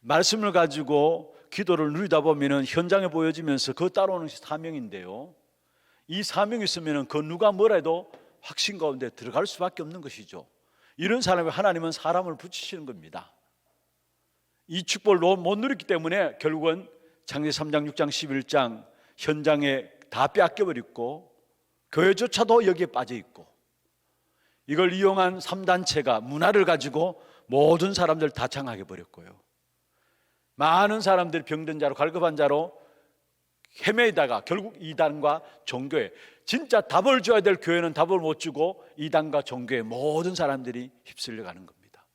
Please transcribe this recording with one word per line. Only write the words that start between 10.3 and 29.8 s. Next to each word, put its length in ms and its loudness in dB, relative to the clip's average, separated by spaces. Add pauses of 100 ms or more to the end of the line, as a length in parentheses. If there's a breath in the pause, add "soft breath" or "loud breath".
이런 240 -2
사람이 300 2
하나님은 420 0
사람을 440 -4
붙이시는 500 -14
겁니다. 460 -16 (1300)
이 160 -8
축복을 360 2 (180)
못 200 0
누렸기 280 -4
때문에 540 0
결국은 520 -2 (360 soft breath)
창세기 260 -4
삼 180 -6
장, 160 0
육 80 -10
장, 160 0
십일 320 -4
장 420 0 (320 soft breath)
현장에 720 0 (220)
다 160 0
빼앗겨버렸고 1040 -2 (640)
교회조차도 720 4
여기에 200 2
빠져있고 600 -8 (1200)
이걸 260 2
이용한 480 2
삼 240 -8
단체가 560 0
문화를 440 2
가지고 560 -2 (260 loud breath)
모든 480 4
사람들 360 2
다 160 -4
장악해버렸고요. 960 -12 (1120)